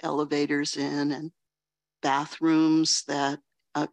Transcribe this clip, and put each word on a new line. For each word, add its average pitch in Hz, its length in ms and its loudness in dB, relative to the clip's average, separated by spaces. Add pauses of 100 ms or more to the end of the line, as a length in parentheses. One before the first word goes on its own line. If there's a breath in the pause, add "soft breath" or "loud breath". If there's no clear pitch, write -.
elevators 147 720 -2
in 143 340 -2
and 151 220 -8 (680)
bathrooms 160 1080 2
that, 143 320 -2 (340)
uh, 147 180 0